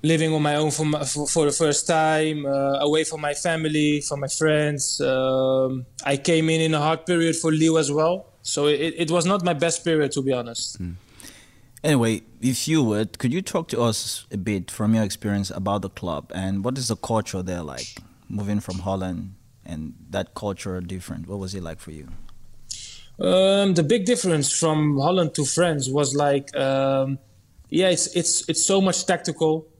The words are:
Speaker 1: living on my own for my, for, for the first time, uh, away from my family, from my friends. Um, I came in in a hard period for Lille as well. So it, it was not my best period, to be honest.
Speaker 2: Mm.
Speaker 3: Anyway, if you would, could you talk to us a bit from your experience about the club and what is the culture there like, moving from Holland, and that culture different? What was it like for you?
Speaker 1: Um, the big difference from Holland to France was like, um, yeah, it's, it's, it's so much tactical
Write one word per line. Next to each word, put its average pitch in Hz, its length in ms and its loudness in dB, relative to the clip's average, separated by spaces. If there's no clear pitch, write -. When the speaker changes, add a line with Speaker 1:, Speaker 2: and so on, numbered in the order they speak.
Speaker 1:
living 160 300 4
on 156 80 2
my 147 140 2
own 151 160 2
for 156 140 -2
my, 151 180 0
for, 139 240 -4
for 160 180 2
the 143 60 2
first 147 360 0
time, 156 580 2
uh, 139 420 0
away 156 160 4
from 156 180 -6
my 147 120 -2
family, 151 680 0
from 143 200 -6
my 139 60 -4
friends. 151 720 0
Um, 131 840 2
I 139 120 0
came 160 320 2
in 160 120 2
in 160 120 2
a 151 60 2
hard 160 260 0
period 165 300 2
for 160 160 0
Lille 160 260 4
as 143 140 2
well. 165 340 0
So - 260 -2
it, 151 300 2
it 160 140 -2
was 170 140 2
not 190 180 2
my 175 100 2
best 165 300 0
period, 156 300 2
to 143 100 -2
be 131 100 0
honest. 117 480 -6
Speaker 2:
Mm. 87 140 -8
Speaker 3:
Anyway, 117 380 2
if 127 260 -2
you 156 160 4
would, 107 360 -2
could 127 140 0
you 185 80 -2
talk 170 280 -4
to 117 120 -2
us - 500 -2
a 104 60 -6
bit 95 340 -2
from 110 240 0
your 110 80 2
experience 101 480 -2
about 98 300 -2
the 98 80 -6
club 78 440 -6
and 95 300 -4
what 127 140 -2
is 123 120 -6
the 110 60 0
culture 104 480 -2
there 90 200 -6
like, 65 320 -12
moving 101 300 -2
from 92 200 -6
Holland, 92 540 -4
and 78 280 -10
that 95 260 -6
culture 95 460 -6
different? 90 460 -10
What 101 120 -8
was 95 160 -8
it 95 80 -6
like 82 160 -10
for - 120 -16
you? 78 160 -14
Speaker 1:
Um, 190 560 4
the 165 80 4
big 196 220 2
difference 175 520 2
from 151 400 4
Holland 165 380 2
to 147 100 0
France 151 440 2
was 139 260 0
like, 143 400 2
um, 135 640 0
yeah, 185 200 4
it's, 170 260 2
it's, - 340 0
it's - 160 0
so 196 160 4
much 185 240 2
tactical 160 640 0